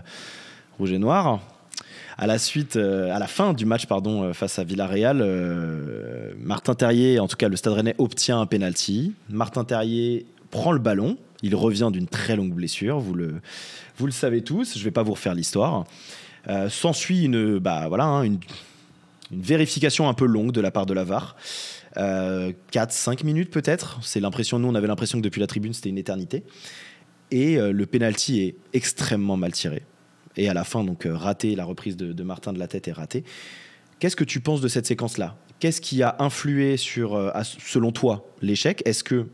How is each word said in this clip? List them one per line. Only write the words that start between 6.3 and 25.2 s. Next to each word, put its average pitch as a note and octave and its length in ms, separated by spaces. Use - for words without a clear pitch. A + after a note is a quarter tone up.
Martin F#2+ 360
Terrier, A#2+ 440
en G2 80
tout - 100
cas A2 120
le F#2+ 80
Stade A2 160
Rennais, A2 260
obtient A#2+ 420
un G#2+ 60
penalty. G2+ 680
Martin A2 360
Terrier A#2 640
prend D#3+ 180
le D#3 80
ballon, A2+ 400
il G#2 140
revient A2 360
d'une F2+ 140
très G#2 300
longue F#2+ 160
blessure, G2 480
vous F#2+ 140
le, E2+ 260
vous B2+ 100
le C#3 60
savez A#2 300
tous, G#3 360
je G2+ 60
vais G#2+ 80
pas A#2 100
vous G#2+ 120
refaire F#2 200
l'histoire. G2+ 500
Euh, G2 220
s'ensuit E3+ 560
une, A2 340
bah, E2+ 300
voilà, G2+ 160
hein, C#3+ 180
une, G#2 160
une F#2 100
vérification D3 680
un B2 60
peu B2+ 120
longue A2+ 260
de A#2 80
la F#2+ 100
part G2 160
de F#2+ 80
la F#2 100
var. F#2+ 300
Euh, F#2+ 560
quatre, A2+ 220
cinq - 320
minutes D#3 260
peut-être. D#3 520
C'est - 180
l'impression, G#2+ 380
nous, A#2+ 100
on A#2+ 60
avait G#2 140
l'impression A2 300
que A2 40